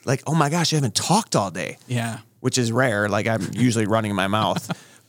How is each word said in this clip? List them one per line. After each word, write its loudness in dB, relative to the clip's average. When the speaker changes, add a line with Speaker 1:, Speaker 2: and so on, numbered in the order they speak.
Speaker 1:
Like, 0
"Oh -2
my 2
gosh, 0
I 0
haven't 0
talked 0
all 0
day." -8
Speaker 2:
Yeah. -4
Speaker 1:
Which -2
is 0
rare. 2
Like, 0
I'm -2
usually 2
running 0
my 0
mouth. 0
Speaker 2:
<laughs> -12